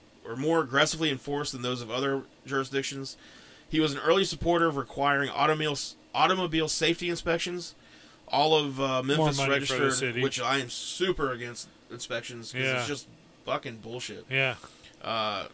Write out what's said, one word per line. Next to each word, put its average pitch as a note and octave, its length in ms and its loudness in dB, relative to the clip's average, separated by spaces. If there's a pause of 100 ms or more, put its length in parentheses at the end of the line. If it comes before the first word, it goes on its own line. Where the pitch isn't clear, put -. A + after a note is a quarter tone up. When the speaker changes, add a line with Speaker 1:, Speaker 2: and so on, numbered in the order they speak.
(260)
Speaker 1:
are A2+ 100 -8
more D#3+ 260 4
aggressively D3+ 480 2
enforced C#3+ 420 -4
than B2 100 -8
those B2 180 -2
of A2+ 120 -10
other C3+ 300 0 (220)
jurisdictions. C3+ 720 -4 (520)
He D#3 100 0
was D#3 140 4
an C#3 80 -6
early E3+ 240 6
supporter E3 420 2
of D3+ 100 0
requiring C#3 540 2
automobile, D3+ 480 2 (340)
automobile D#3+ 560 2
safety E3 400 0
inspections. E3+ 680 -4 (500)
All D#3 320 4
of, C#3 220 -2
uh, C3 220 2
Speaker 2:
More - 20 -4
Speaker 1:
Memphis D3+ 320 4
Speaker 2:
money C#3 240 2
for C3+ 140 -2
the B2+ 80 2
Speaker 1:
registered, C3+ 100 4
Speaker 2:
city. B2 300 0
Speaker 1:
which C3+ 180 0
I B2+ 180 0
am B2 120 -4
super E3+ 600 -2
against A#2+ 380 -8 (220)
inspections A#2 600 -8
'cause B2+ 100 -2
Speaker 2:
Yeah. C3 160 0
Speaker 1:
it's A#2+ 100 -2
just C#3+ 180 -6 (380)
fucking B2+ 320 -4
bullshit. A2 540 -10
Speaker 2:
Yeah. C3 240 0 (480)
Speaker 1:
Uh, G#2+ 520 -2